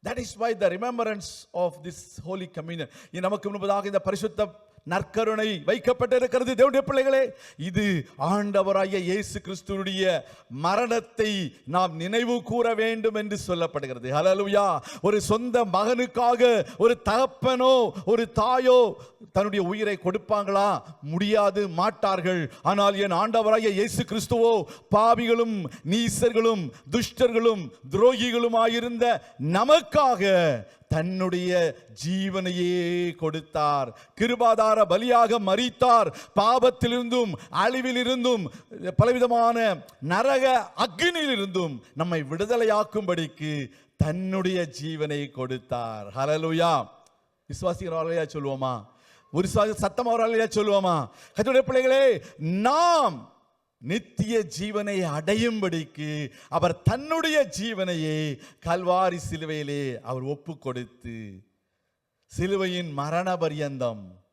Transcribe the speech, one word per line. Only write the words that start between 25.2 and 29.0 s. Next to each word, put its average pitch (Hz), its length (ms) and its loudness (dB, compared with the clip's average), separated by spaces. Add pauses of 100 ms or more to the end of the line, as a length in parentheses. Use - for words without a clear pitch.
நீசர்களும் 226 680 2 (320)
துஷ்டர்களும் 226 680 2 (300)
துரோகிகளுமாயிருந்த 233 1120 2 (520)